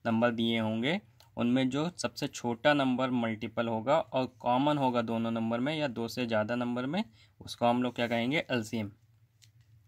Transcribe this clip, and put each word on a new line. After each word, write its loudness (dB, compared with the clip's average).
नंबर 4
दिए 0
होंगे, 0
उनमें 2
जो -2
सबसे -6
छोटा 2
नंबर 2
मल्टीपल -2
होगा 0
और -2
कॉमन 2
होगा 2
दोनों -2
नंबर -2
में -2
या -2
दो -4
से -4
ज़्यादा 0
नंबर -2
में, -2
उसको -2
हम 4
लोग -2
क्या 0
कहेंगे? 0
एलसीएम। -2